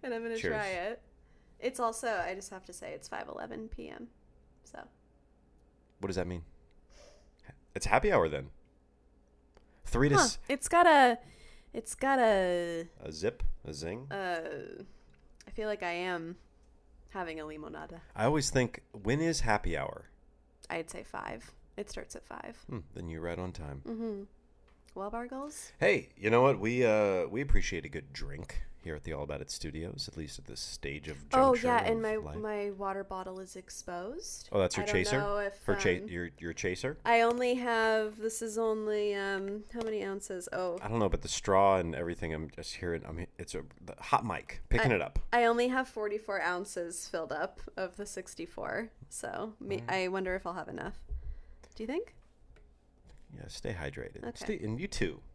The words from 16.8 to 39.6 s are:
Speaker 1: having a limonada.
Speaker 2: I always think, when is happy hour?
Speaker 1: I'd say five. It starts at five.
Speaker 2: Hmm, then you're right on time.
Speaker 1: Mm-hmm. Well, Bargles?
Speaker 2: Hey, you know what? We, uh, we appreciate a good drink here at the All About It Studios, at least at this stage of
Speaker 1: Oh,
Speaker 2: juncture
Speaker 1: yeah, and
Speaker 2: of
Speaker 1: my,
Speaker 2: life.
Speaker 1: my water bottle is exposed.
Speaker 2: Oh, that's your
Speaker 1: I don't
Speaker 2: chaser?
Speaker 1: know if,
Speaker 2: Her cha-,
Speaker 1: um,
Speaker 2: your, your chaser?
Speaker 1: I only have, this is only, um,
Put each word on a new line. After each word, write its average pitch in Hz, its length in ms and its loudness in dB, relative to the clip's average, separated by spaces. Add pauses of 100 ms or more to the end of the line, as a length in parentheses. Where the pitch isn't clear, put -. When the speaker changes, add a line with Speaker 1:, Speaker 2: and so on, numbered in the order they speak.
Speaker 1:
having 165 300 -6
a 156 40 -8
limonada. 156 560 -12 (140)
Speaker 2:
I 107 100 0
always 143 260 4
think, 127 320 2 (100)
when 113 280 0
is 165 200 2
happy 104 360 4
hour? - 300 -6 (640)
Speaker 1:
I'd 165 200 -4
say - 140 -12
five. - 480 -10 (240)
It 202 140 -8
starts - 260 -12
at - 100 -16
five. - 300 -12 (120)
Speaker 2:
Hmm, 113 100 -6 (160)
then 87 140 -8
you're 82 120 -6
right 85 180 -4
on 90 140 -4
time. 71 340 -8
Speaker 1:
Mm-hmm. 220 360 -6 (720)
Well, 196 160 -6
Bargles? 262 680 -10
Speaker 2:
Hey, 190 380 2
you 104 140 0
know 120 120 8
what? 131 160 6
We, 120 260 2
uh, 101 440 6
we 117 140 -2
appreciate 95 420 6
a 76 60 -8
good 76 240 -10
drink - 480 -6 (200)
here 80 120 -6
at 73 80 -8
the 80 100 -6
All 73 120 -4
About 73 160 -6
It - 100 -10
Studios, 80 600 -8
at - 60 -12
least 76 220 -8
at - 80 -16
this - 140 -12
stage 71 480 -8
of 76 80 -8 (180)
Speaker 1:
Oh, 262 200 8
Speaker 2:
juncture 240 120 0
Speaker 1:
yeah, 240 160 4
and 226 140 2
Speaker 2:
of 226 60 -2
Speaker 1:
my, 220 140 0
Speaker 2:
life. 220 200 -6
Speaker 1:
my 208 340 -4
water 196 320 -4
bottle 185 380 -8
is 185 160 -14
exposed. 185 960 -10
Speaker 2:
Oh, 101 80 4
that's - 160 4
your - 80 0
Speaker 1:
I - 20 0
don't 208 80 0
Speaker 2:
chaser? 98 240 4
Speaker 1:
know 104 200 0
if, 104 260 -4
Speaker 2:
Her 104 100 4
cha-, 95 280 2
Speaker 1:
um, 107 60 -10
Speaker 2:
your, 87 300 -4
your 82 140 -6
chaser? 101 520 -2
Speaker 1:
I 233 180 6
only 247 340 2
have, 220 600 0
this 220 260 -4
is 220 160 -4
only, 214 580 0
um, 196 480 -4 (100)